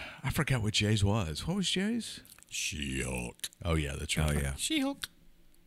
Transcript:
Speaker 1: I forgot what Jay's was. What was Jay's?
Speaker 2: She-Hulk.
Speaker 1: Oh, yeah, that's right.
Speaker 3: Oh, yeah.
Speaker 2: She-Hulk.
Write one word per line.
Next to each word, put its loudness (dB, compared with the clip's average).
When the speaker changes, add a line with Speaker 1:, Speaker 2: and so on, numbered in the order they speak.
Speaker 1:
I 0
forgot 2
what 0
Jay's 4
was. 2
What -2
was 0
Jay's? -2
Speaker 2:
She-Hulk. -4
Speaker 1:
Oh, 4
yeah, 0
that's -2
right. 4
Speaker 3:
Oh, 4
yeah. 0
Speaker 2:
She-Hulk. 0